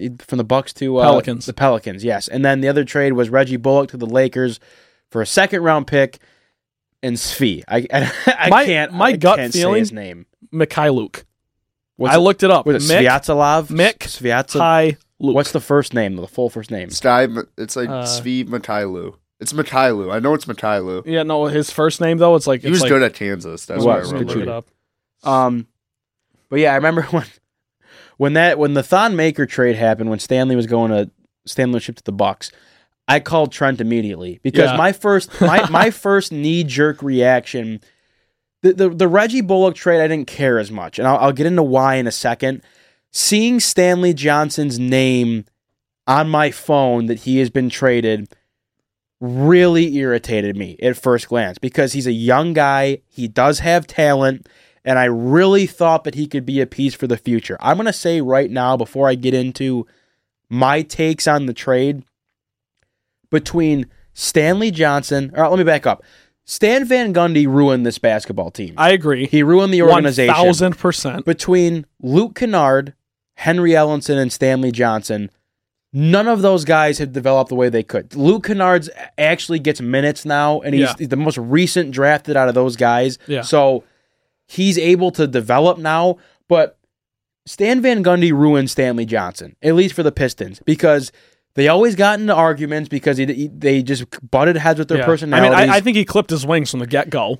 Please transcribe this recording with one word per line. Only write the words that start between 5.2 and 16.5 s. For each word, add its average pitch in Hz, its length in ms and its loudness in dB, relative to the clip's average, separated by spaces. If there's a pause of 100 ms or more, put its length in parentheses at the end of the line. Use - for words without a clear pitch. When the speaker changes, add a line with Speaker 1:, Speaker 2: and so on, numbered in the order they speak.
Speaker 1:
a 104 40 -4
second 190 360 0
round 156 240 0
pick 139 320 0 (840)
and 123 140 -4
Svi. 107 500 -4
I, 110 120 -2
<laughs> 123 140 -4
I, 135 200 -2 (260)
I 165 120 0
Speaker 2:
My, 240 160 6
Speaker 1:
can't, 156 260 -2
Speaker 2:
my 180 160 0
Speaker 1:
I 240 80 0
Speaker 2:
gut 175 220 4
Speaker 1:
can't 123 160 -6
say 175 60 0
Speaker 2:
feeling, 190 200 0
Speaker 1:
his 208 100 -2
name. 92 360 -16 (260)
Speaker 2:
Mikhailuk. 151 720 -2 (720)
Speaker 1:
What's 131 180 0
Speaker 2:
I 165 40 6
Speaker 1:
it, - 20 6
Speaker 2:
looked 190 220 2
it 190 80 4
up. 175 160 4
Speaker 1:
was 147 240 0
it 160 40 2
Speaker 2:
Mick 170 120 4
Speaker 1:
Sviatslav? 147 600 0
Speaker 2:
Mick 175 320 0
Speaker 1:
Sviatslav? 123 580 -4 (640)
Speaker 2:
Mikhailuk. 139 140 0
Speaker 1:
What's 143 180 0
the 147 80 -4
first 143 340 -2
name? 104 220 -4
The 90 120 -12
full 123 220 -4